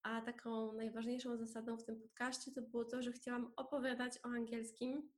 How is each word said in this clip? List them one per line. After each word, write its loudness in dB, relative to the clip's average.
A 2
taką 0
najważniejszą 0
zasadą -2
w -8
tym -2
podcaście -2
to -2
było 0
to, 0
że 2
chciałam -2
opowiadać 2
o -2
angielskim 0